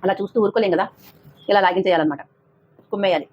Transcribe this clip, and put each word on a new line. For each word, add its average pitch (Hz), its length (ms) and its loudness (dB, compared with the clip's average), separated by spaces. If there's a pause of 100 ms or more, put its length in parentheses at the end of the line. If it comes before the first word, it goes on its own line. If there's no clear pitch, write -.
అలా 190 180 2
చూస్తూ 202 200 -2
ఊరుకోలేం 208 300 0
కదా, 175 160 0 (640)
ఇలా 202 100 2
లాగించేయాలన్నమాట, 175 600 0 (720)
కుమ్మేయాలి. 190 420 0